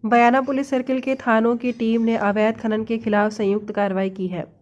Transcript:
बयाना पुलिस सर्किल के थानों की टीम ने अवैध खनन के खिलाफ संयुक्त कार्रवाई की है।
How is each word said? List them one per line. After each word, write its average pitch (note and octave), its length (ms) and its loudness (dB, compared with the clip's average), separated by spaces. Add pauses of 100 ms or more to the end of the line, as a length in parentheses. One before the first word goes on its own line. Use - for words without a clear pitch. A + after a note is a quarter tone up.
बयाना A#3+ 380 4
पुलिस C#4 280 -2
सर्किल C4 300 -2
के C4 180 -2
थानों A#3 400 2
की B3 140 -2
टीम A3+ 300 0
ने A3+ 160 2
अवैध G#3+ 400 0
खनन A3 260 -2
के A3+ 140 -4
खिलाफ G#3+ 340 0
संयुक्त G#3 400 -2
कार्रवाई F#3+ 380 0
की F#3+ 180 -6
है। F3 180 -6 (160)